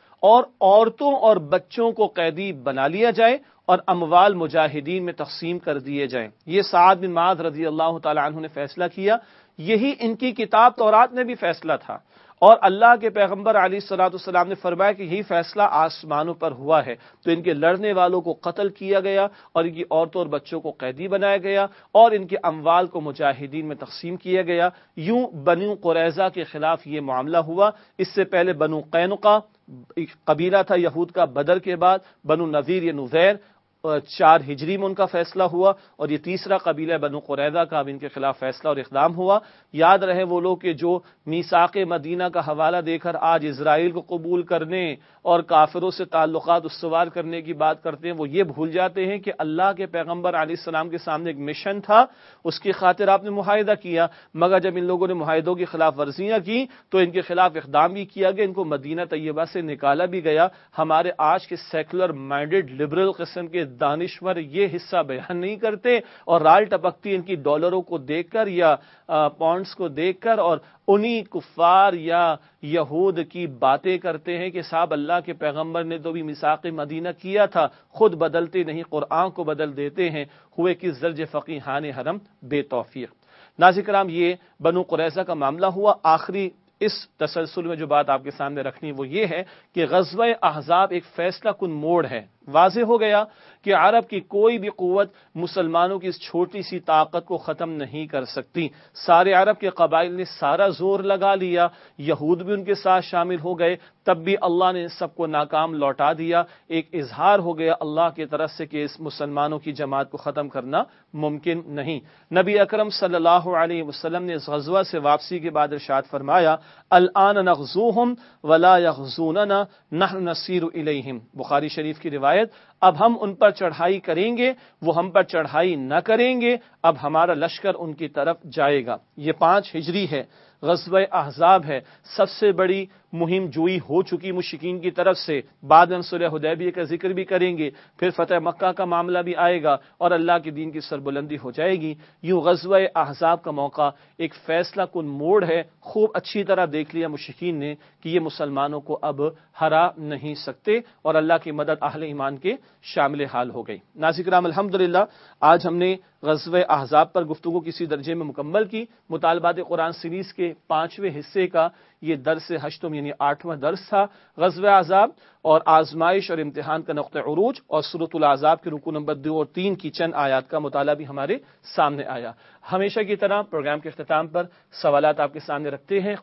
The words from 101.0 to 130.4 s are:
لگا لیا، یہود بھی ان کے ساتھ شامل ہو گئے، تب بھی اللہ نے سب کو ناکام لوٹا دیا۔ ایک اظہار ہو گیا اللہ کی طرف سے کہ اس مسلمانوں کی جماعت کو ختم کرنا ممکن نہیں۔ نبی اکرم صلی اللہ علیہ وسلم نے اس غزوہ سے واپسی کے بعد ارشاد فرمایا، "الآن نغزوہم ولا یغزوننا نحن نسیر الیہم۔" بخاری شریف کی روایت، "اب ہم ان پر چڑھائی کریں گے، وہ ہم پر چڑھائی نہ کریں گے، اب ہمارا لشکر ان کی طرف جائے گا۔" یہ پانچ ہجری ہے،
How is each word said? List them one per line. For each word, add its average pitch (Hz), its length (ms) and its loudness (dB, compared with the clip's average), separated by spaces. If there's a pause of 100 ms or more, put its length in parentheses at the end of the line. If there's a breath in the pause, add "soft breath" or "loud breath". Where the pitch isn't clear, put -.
لگا 196 340 0
لیا، 175 340 0 (300 soft breath)
یہود 151 440 -2
بھی 185 100 -6
ان 196 120 -4
کے 196 100 -2
ساتھ 185 300 2
شامل 180 400 -2
ہو 180 140 -6
گئے، 170 180 2 (280 soft breath)
تب 185 120 2
بھی 170 240 -2
اللہ 180 320 2
نے 175 160 -6
سب 165 260 -10
کو 170 120 -4
ناکام 156 480 -2
لوٹا 143 440 0
دیا۔ 170 240 0 (260 soft breath)
ایک 165 240 -4
اظہار 160 460 2
ہو 170 200 -4
گیا 160 220 0
اللہ 160 360 0
کی 156 100 -8
طرف 147 240 -4
سے 156 160 -12
کہ 147 180 -6
اس 143 160 -10
مسلمانوں 147 580 -4
کی 147 140 -10
جماعت 135 380 -4
کو - 60 -12
ختم 147 320 -6
کرنا 135 340 -4 (300 soft breath)
ممکن 151 540 -4
نہیں۔ 147 340 -8 (340 soft breath)
نبی 190 240 4
اکرم 208 320 2
صلی 185 240 -2
اللہ 170 340 4
علیہ 170 340 0
وسلم 160 400 -8
نے 180 120 -6
اس 151 140 -10
غزوہ 147 340 0
سے 185 160 -6
واپسی 147 400 0
کے 165 120 -6
بعد 147 220 2
ارشاد 139 380 -2
فرمایا، 156 460 2 (340 soft breath)
"الآن 190 540 4
نغزوہم 190 720 0 (280 soft breath)
ولا 170 360 6
یغزوننا 165 880 0 (280 soft breath)
نحن 185 320 -2
نسیر 175 380 -4
الیہم۔" 147 560 -6 (160)
بخاری 143 340 -2
شریف 151 300 -8
کی 170 120 -12
روایت، 147 420 2 (280 soft breath)
"اب 185 260 6
ہم 233 140 2
ان 196 140 -4
پر 208 160 6
چڑھائی 180 500 0
کریں 190 360 -2
گے، 247 160 2 (300 soft breath)
وہ 156 140 0
ہم 175 140 -2
پر 185 120 6
چڑھائی 165 520 0
نہ 135 200 -4
کریں 226 460 2
گے، 240 160 2 (260 soft breath)
اب 165 200 4
ہمارا 160 320 2
لشکر 165 440 -2
ان 160 140 -10
کی 151 160 -10
طرف 147 340 -2
جائے 143 440 0
گا۔" 117 100 -4 (200)
یہ 151 160 -2
پانچ 175 440 2
ہجری 170 340 -4
ہے، 139 140 -4 (380 soft breath)